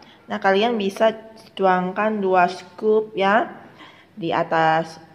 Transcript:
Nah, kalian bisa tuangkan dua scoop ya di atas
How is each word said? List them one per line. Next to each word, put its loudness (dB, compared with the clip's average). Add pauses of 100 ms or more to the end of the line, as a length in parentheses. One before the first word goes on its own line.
(280)
Nah, -6
kalian 2
bisa 0 (400)
tuangkan 0
dua 2
scoop -2
ya 2 (640)
di -4
atas 0 (140)